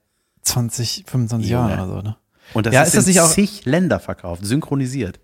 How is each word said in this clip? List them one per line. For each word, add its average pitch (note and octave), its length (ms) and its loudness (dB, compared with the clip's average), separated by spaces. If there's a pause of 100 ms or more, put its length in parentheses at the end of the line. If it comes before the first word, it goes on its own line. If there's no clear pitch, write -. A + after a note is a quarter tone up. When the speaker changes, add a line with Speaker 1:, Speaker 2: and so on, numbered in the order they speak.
(400)
Speaker 1:
Zwanzig, A#2 680 -4
fünfundzwanzig A2+ 440 -2
Speaker 2:
Junge. A#2+ 200 0
Speaker 1:
Jahren F#2+ 200 -4
oder G2+ 60 -8
so, F#2+ 60 -8
ne? G#2+ 140 -8 (380)
Speaker 2:
Und G#2+ 100 0
das A2+ 80 0
Speaker 1:
Ja, B2+ 80 6
Speaker 2:
ist D#3+ 80 4
Speaker 1:
ist - 80 2
das G#3 80 6
Speaker 2:
in F#3 60 4
Speaker 1:
nicht F3+ 100 6
auch E3 100 6
Speaker 2:
zig - 360 0
Länder C#3+ 340 2
verkauft, F#2 460 -10
synchronisiert. C3 760 -4